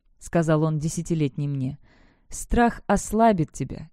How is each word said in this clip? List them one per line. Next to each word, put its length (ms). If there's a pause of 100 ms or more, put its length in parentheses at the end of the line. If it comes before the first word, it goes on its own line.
(200)
сказал 440
он 140
десятилетней 680
мне. 320 (500)
"Страх 560
ослабит 640
тебя 420